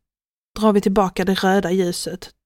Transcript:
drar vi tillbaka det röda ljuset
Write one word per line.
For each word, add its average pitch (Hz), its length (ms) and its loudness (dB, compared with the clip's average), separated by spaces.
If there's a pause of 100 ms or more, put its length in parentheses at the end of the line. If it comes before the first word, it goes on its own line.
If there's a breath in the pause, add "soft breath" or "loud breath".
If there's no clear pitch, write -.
(600)
drar 214 140 4
vi 202 80 4
tillbaka 190 440 0
det 190 80 2
röda 185 380 0
ljuset 180 640 -4 (100)